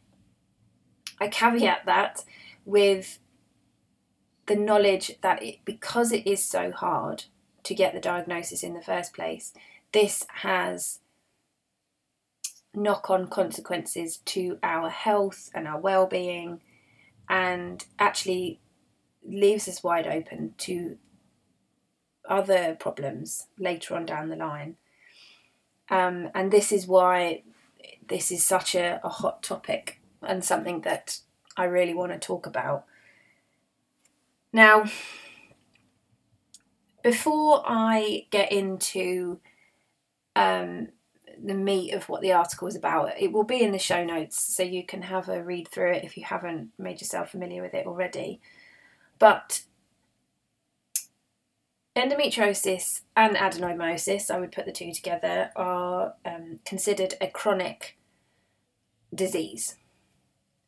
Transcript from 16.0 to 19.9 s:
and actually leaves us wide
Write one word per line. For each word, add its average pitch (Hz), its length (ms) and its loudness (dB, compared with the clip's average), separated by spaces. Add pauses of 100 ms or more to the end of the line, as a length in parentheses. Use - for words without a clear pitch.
and 180 560 0 (140)
actually 185 600 0 (640)
leaves 202 420 4
us 180 160 -8
wide 170 240 2